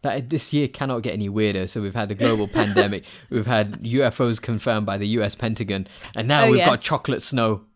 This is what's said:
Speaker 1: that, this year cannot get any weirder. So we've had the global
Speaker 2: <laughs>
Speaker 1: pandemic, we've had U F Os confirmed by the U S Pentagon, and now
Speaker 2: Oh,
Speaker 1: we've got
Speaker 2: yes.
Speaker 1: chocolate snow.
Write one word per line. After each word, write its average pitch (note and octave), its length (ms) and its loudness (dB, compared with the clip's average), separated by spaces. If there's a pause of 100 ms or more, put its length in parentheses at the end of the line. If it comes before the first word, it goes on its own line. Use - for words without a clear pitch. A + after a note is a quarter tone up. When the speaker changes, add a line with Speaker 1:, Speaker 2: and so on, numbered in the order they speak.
Speaker 1:
that, B2+ 280 -4
this D#3 240 -4
year D3 140 2
cannot C3 360 -4
get A2 100 -4
any G2+ 160 -2
weirder. G2+ 380 0
So A2 140 -6
we've G2 140 -4
had G#2+ 140 -4
the G#2 60 -4
global G#2+ 320 2
Speaker 2:
<laughs> G#2+ 120 -2
Speaker 1:
pandemic, G2+ 460 2 (240)
we've A2 180 -2
had G#2+ 340 0
U B2 220 0
F A#2 180 0
Os A#2 180 0
confirmed A2 460 -2
by G2 120 -2
the G#2 120 -2
U A2 140 2
S G2+ 120 -2
Pentagon, G2+ 520 -4 (280)
and A2 120 -4
now D3 180 6
Speaker 2:
Oh, A3 60 6
Speaker 1:
we've F3+ 140 6
got B2 140 4
Speaker 2:
yes. - 40 -12
Speaker 1:
chocolate - 380 -2
snow. A2 440 0 (100)